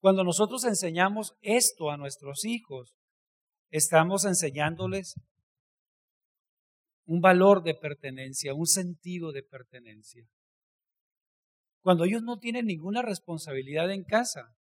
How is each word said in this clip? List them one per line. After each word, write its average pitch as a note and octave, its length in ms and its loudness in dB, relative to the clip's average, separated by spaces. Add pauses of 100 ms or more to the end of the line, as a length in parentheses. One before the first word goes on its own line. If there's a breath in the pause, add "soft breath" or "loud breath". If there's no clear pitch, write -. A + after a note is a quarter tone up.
Cuando F#3+ 240 4
nosotros G#3 400 0
enseñamos G3 760 0
esto F#3+ 500 0
a D3 60 -6
nuestros C#3 480 -10
hijos, G#3+ 520 -10 (720)
estamos E3 560 2
enseñándoles E3+ 880 -2 (1900)
un E3+ 140 -2
valor F#3 420 8
de D#3+ 120 -2
pertenencia, C3+ 760 -10
un D#3 140 -2
sentido F3 680 -4
de C3+ 100 -10
pertenencia. A#2+ 840 -20 (1600)
Cuando F3 220 4
ellos A3 180 0
no A#3 160 -8
tienen A#3 280 -6
ninguna G3 360 -4
responsabilidad D#3+ 880 -6
en G3 140 -8
casa G#3 580 -4